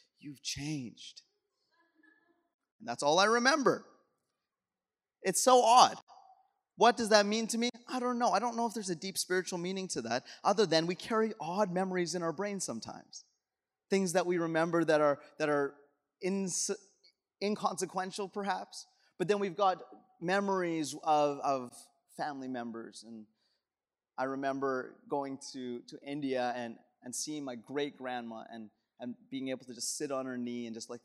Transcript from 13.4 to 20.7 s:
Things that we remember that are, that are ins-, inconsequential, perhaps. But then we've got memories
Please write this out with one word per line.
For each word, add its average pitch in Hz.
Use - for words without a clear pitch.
Things 190
that 180
we 175
remember 165
that 156
are, 143
that 151
are 143
ins-, 190
inconsequential, 190
perhaps. 196
But -
then 208
we've 202
got 190
memories 175